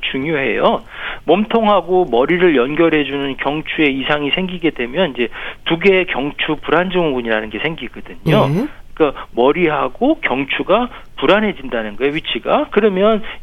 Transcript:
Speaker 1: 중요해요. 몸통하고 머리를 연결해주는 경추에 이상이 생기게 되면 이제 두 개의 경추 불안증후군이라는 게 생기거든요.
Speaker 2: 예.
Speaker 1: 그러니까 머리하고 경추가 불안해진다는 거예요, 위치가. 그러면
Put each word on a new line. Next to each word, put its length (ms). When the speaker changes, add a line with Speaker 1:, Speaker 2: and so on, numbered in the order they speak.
Speaker 1:
중요해요. 720
몸통하고 840
머리를 440
연결해주는 840
경추에 480
이상이 460
생기게 400
되면 400
이제 160
두 140
개의 260
경추 560
불안증후군이라는 880
게 120
생기거든요. 880
Speaker 2:
예. 180
Speaker 1:
그러니까 400
머리하고 880
경추가 720
불안해진다는 800
거예요, 160
위치가. 600
그러면 500